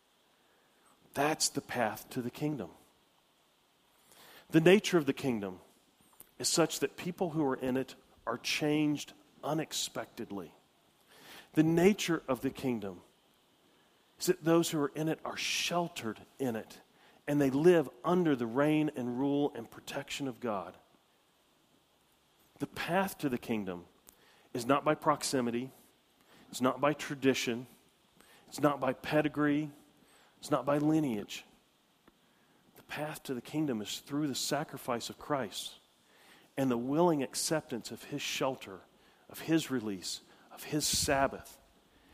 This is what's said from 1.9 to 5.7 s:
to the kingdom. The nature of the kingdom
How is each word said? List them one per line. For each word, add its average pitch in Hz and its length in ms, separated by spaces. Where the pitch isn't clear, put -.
to 135 100
the 117 100
kingdom. 147 380
The 165 100
nature 180 380
of 147 80
the 135 80
kingdom 101 460